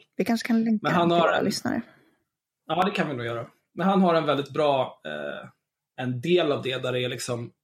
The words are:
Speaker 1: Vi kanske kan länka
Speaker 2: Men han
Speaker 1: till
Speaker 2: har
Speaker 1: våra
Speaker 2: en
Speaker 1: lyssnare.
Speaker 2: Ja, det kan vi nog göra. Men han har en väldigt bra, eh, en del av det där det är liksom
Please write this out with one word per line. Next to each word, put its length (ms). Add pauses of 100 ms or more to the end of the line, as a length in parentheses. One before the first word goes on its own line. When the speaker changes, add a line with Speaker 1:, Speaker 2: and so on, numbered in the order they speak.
(180)
Speaker 1:
Vi 80
kanske 220
kan 160
länka 200
Speaker 2:
Men 100
han 160
Speaker 1:
till 80
Speaker 2:
har 40
Speaker 1:
våra 160
Speaker 2:
en 80
Speaker 1:
lyssnare. 360 (840)
Speaker 2:
Ja, 180
det 60
kan 180
vi 40
nog 120
göra. 220 (280)
Men 120
han 140
har 140
en 100
väldigt 240
bra, 560
eh, 440 (560)
en 160
del 300
av 100
det 220
där 100
det 100
är 60
liksom 420 (120)